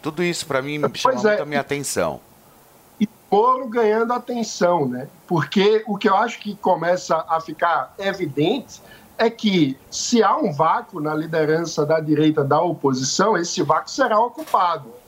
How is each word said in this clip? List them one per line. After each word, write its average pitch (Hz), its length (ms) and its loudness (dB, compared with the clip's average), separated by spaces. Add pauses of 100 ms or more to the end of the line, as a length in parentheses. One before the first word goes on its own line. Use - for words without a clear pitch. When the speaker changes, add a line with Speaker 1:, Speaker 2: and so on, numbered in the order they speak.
Speaker 1:
tudo 151 180 -6
isso 175 260 -2
pra 135 140 0
mim 147 180 -6
me 185 100 -2
Speaker 2:
Pois - 120 -8
Speaker 1:
chama - 140 2
Speaker 2:
é. 254 80 -4
Speaker 1:
muito 208 200 2
a 143 40 -6
minha 147 140 -2
atenção. 104 600 -4 (800)
Speaker 2:
E 214 80 0 (220)
Moro 262 380 2
ganhando 226 440 0
atenção, 220 720 0
né? 123 220 -6 (220)
Porque 202 580 2
o 208 100 -4
que 202 120 0
eu 190 80 4
acho 233 240 -2
que 208 160 -10
começa 175 720 0
a 165 120 0
ficar 156 600 -2
evidente 185 800 -2 (340)
é 226 140 2
que, 180 480 0 (100)
se - 360 2
há 208 120 4
um 247 160 -2
vácuo 170 480 0
na 151 140 -2
liderança 160 720 0
da 160 140 2
direita 151 420 2
da 147 180 2
oposição, 160 760 0
esse 175 260 -2
vácuo 160 260 0
será 226 300 0
ocupado. 220 760 -2 (160)